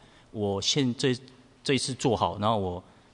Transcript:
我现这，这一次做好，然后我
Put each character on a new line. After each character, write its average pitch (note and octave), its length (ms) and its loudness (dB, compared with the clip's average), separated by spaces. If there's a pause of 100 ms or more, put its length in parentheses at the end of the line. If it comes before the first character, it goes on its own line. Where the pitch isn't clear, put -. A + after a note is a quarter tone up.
(320)
我 G2+ 300 -2
现 C3 340 2
这， C3 200 0 (480)
这 C#3+ 100 2
一 C3 40 2
次 C3 160 -2
做 A#2 220 2
好， F#2+ 240 0
然 G#2 100 2
后 A2+ 80 2
我 F#2 260 -4 (300)